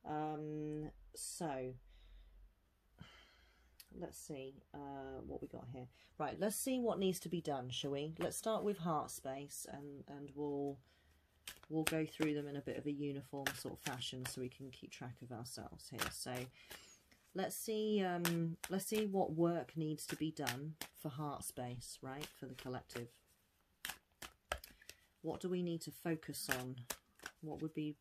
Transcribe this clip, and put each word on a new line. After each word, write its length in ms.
Um, 840
so, 580
let's 180
see, 380
uh, 520
what 160
we 60
got 240
here. 160
Right, 220
let's 180
see 220
what 200
needs 220
to 80
be 120
done, 280
shall 220
we? 280
Let's 180
start 260
with 160
heart 300
space, 600
and, 360
and 280
we'll 420
we'll 140
go 220
through 280
them 140
in 80
a 60
bit 160
of 100
a 40
uniform 540
sort 180
of 40
fashion 460
so 160
we 80
can 220
keep 200
track 300
of 100
ourselves 580
here. 220
So 220
let's 200
see, 480
um, 540
let's 160
see 200
what 280
work 420
needs 320
to 80
be 160
done 420
for 100
heart 340
space, 580
right, 260
for 80
the 80
collective. 520
What 200
do 80
we 120
need 200
to 100
focus 560
on? 180
What 200
would 120
be 280